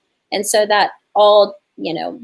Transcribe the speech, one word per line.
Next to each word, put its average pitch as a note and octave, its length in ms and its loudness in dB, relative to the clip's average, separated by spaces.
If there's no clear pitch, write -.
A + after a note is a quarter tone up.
and G3+ 160 -6
so G#3+ 180 0
that G#3 260 0
all, G#3 400 4
you F3+ 160 -8
know, F3 300 -10